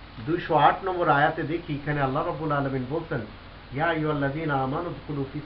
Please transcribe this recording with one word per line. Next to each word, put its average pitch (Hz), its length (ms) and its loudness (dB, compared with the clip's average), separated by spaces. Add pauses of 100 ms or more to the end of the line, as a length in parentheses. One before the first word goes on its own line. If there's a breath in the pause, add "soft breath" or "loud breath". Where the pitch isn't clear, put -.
(260)
দুইশো 170 300 0
আট 165 280 6
নম্বর 175 260 2
আয়াতে 151 340 4
দেখি, 151 320 -4
এখানে 147 260 -2
আল্লাহ 139 240 0
রাব্বুল 147 260 -2
আলামিন 135 380 0
বলছেন, 156 300 -4 (540)
"ইয়া 151 140 0
আইয়ুহাল্লাযীনা 151 680 0
আমানু 135 300 0
দুখুলু 143 500 -4
ফিস 147 120 -6